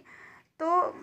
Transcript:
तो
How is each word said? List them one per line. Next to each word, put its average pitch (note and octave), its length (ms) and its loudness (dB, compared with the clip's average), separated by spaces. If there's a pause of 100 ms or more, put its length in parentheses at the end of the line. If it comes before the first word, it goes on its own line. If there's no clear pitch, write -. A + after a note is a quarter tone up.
(520)
तो F4 500 0